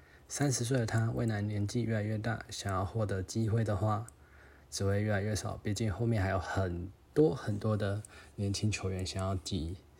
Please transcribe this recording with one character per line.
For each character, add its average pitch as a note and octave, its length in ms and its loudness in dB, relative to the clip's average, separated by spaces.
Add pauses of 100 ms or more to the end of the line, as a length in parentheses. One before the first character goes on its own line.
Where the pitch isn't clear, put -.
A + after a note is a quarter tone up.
(280)
三 C#3+ 240 0
十 B2 140 -2
岁 C3 140 2
的 A2+ 60 2
他， A2+ 260 0
未 B2+ 140 0
来 G#2+ 160 0
年 G#2 240 0
纪 A#2 180 -2
越 A2 120 0
来 G#2+ 60 0
越 G#2+ 160 -2
大， G#2+ 320 -4
想 - 240 -6
要 F#2 100 0
获 A2 220 0
得 F#2+ 180 -2
机 A2+ 240 0
会 A2+ 160 2
的 G#2 140 0
话， G#2+ 300 0 (640)
只 - 140 -4
会 G2+ 180 4
越 G#2+ 100 2
来 G2 100 2
越 G#2+ 120 0
少。 G2+ 300 -4
毕 G#2+ 100 0
竟 G#2 200 0
后 A2+ 120 0
面 A2+ 160 4
还 F#2+ 80 2
有 F#2+ 100 2
很 F2 520 -2 (220)
多 D#3 200 8
很 G#2+ 240 -4
多 G#2+ 200 0
的 G2+ 260 -2 (320)
年 G2+ 160 -2
轻 G#2+ 180 0
球 G2 200 -2
员 F#2 160 -2
想 F#2 180 -4
要 F#2+ 120 0
挤 F2 420 -4 (220)